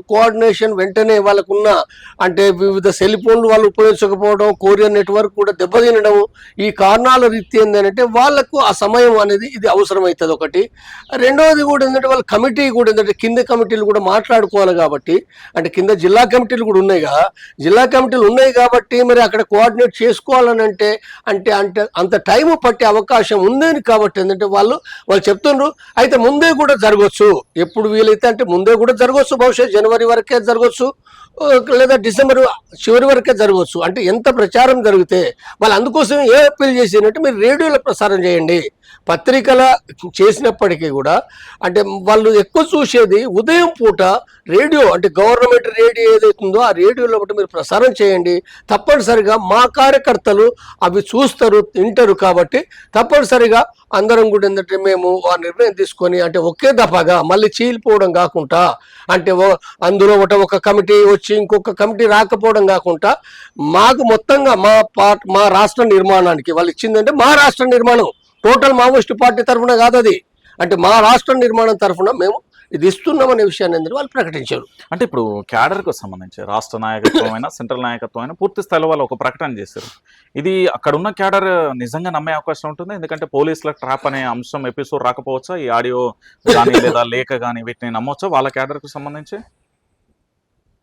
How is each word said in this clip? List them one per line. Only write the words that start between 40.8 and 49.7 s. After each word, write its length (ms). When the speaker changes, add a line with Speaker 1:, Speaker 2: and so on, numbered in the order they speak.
Speaker 1:
కూడా, 240
అంటే, 180
వాళ్ళు 200
ఎక్కువ 220
చూసేది 460
ఉదయం 300
పూట 220
రేడియో, 280
అంటే, 140
గవర్నమెంట్ 480
రేడియో 360
ఏదైతుందో 440
ఆ 120
రేడియోలో 460
ఒకటి 160
మీరు 220
ప్రసారం 360
చేయండి. 340
తప్పనిసరిగా 640
మా 100